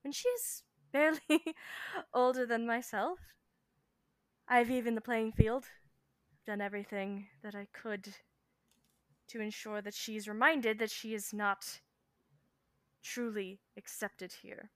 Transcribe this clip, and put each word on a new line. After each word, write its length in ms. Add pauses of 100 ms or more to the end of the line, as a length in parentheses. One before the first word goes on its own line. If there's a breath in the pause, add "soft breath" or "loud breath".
when 100
she 160
is 340 (300)
barely 260 (120)
<laughs> 240 (600 loud breath)
older 320
than 200
myself. 520 (1300)
I've 220
evened 260
the 60
playing 300
field, 320 (840)
done 140
everything 680 (160)
that 120
I 180
could 420 (1120)
to 120
ensure 420
that 120
she's 340
reminded 500
that 120
she 240
is 180
not 480 (1200)
truly 560 (180)
accepted 560 (100)
here. 340